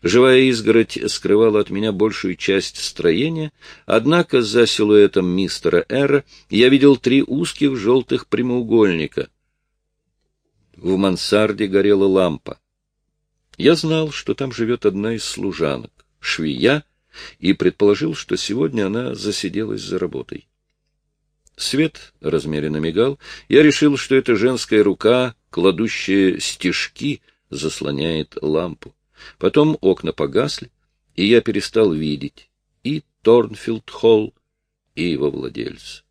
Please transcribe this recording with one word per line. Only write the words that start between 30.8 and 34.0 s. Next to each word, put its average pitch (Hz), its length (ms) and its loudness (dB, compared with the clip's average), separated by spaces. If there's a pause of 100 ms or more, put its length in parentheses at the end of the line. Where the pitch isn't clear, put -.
и 98 100 0
я 113 140 6
перестал 104 540 0
видеть 73 560 -8 (340)
и 147 200 -6 (200)
Торнфилд-холл, 110 1120 0 (640)